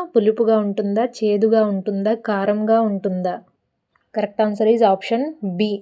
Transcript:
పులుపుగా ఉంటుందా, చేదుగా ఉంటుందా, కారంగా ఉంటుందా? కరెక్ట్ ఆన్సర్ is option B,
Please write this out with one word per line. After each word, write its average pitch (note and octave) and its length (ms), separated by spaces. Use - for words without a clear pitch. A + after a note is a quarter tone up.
పులుపుగా A3 420
ఉంటుందా, G3+ 460
చేదుగా A3 600
ఉంటుందా, G3+ 500
కారంగా G#3+ 640
ఉంటుందా? F#3 540
కరెక్ట్ G#3 280
ఆన్సర్ G#3+ 260
is A3+ 160
option A#3 280
B, G#3+ 120